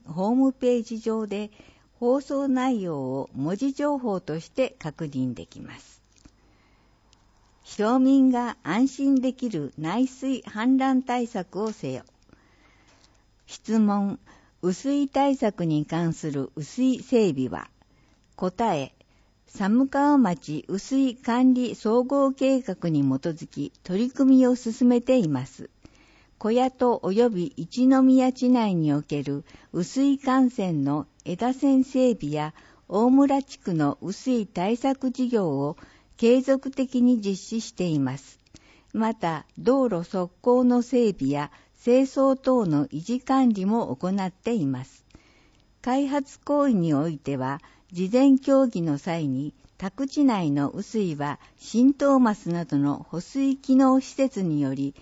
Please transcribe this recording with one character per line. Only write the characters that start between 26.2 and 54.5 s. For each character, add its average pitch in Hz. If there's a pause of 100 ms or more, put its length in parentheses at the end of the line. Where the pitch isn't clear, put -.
小 214
谷 254
と 247
及 220
び 175
一 240
宮 262
地 254
内 226
に 156
お 143
け 147
る 143 (280)
雨 175
水 277
幹 262
線 175
の 143 (160)
枝 226
線 262
整 254
備 147
や 151 (360)
大 214
村 277
地 -
区 196
の 147
雨 170
水 233
対 190
策 262
事 247
業 202
を 139 (400)
継 240
続 269
的 254
に 247
実 196
施 226
し -
て -
い 160
ま 135
す。 - (520)
ま 220
た、 165 (120)
道 254
路 175
側 180 (140)
溝 247
の 247
整 233
備 135
や 143 (340)
清 247
掃 269
等 254
の 147
維 147
持 240
管 262
理 196
も 220
行 180
っ 190
て -
い 190
ま 131
す。 - (760)
開 269
発 277
行 285
為 262
に 165
お 143
い 156
て 139
は、 131 (300)
事 185
前 269
協 269
議 196
の 156
際 165
に、 135 (240)
宅 247
地 285
内 190
の 143
雨 196
水 190
は 143 (180)
浸 254
透 277
マ 220
ス -
な 170
ど 147
の 143
保 165
水 269
機 262
能 262
施 -
設 262
に 160